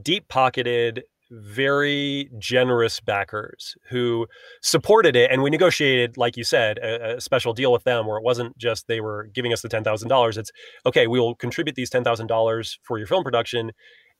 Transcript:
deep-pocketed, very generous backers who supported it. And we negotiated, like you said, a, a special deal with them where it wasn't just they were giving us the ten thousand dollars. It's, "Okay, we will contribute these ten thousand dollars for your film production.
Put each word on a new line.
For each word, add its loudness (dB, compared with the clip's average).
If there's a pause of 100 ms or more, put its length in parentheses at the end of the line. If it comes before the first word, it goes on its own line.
deep-pocketed, -2 (280)
very -2 (100)
generous 2
backers -6 (140)
who -2 (360)
supported 4
it. 6
And 2
we 2
negotiated, 2
like 0
you -6
said, 2
a, -6
a -12
special 0
deal 2
with 2
them 0
where -4
it -8
wasn't -2
just -4
they -4
were -8
giving -2
us -2
the -10
ten -4
thousand -2
dollars. 2
It's, -10 (340)
"Okay, 4
we 2
will 0
contribute -6
these -6
ten -2
thousand -2
dollars -2
for -8
your -10
film 0
production. -2 (480)